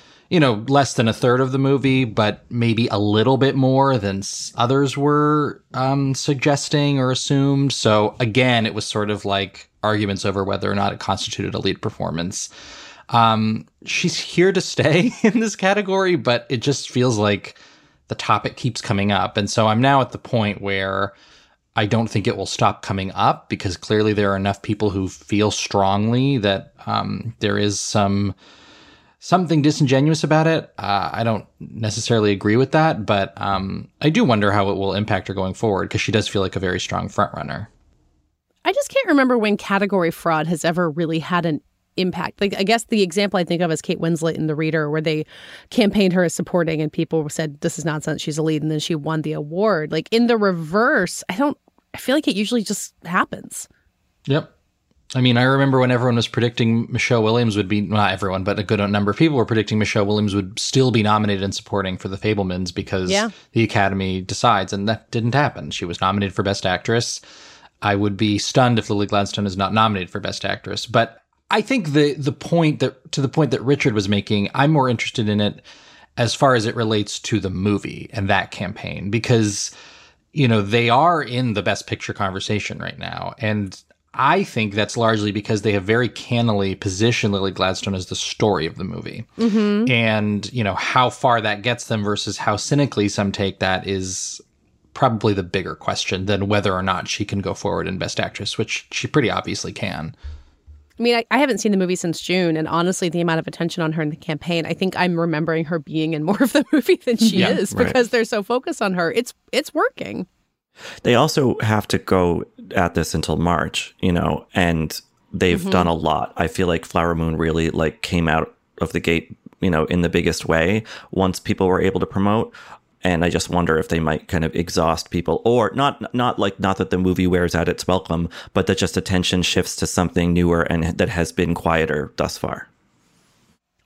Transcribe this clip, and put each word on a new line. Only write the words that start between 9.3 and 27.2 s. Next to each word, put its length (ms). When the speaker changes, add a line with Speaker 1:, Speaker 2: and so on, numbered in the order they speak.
Speaker 1:
arguments 440
over 180
whether 260
or 40
not 180
it 60
constituted 560
a 40
lead 220
performance. 680
Um, 560
she's 320
here 340
to 80
stay 580
<laughs> 40
in 180
this 160
category, 600
but 340
it 80
just 320
feels 260
like 420
the 60
topic 420
keeps 260
coming 300
up. 240
And 140
so 160
I'm 140
now 200
at 120
the 60
point 420
where 540
I 80
don't 200
think 200
it 120
will 80
stop 340
coming 320
up, 380
because 260
clearly 380
there 180
are 40
enough 260
people 280
who 180
feel 420
strongly 880
that, 340
um, 540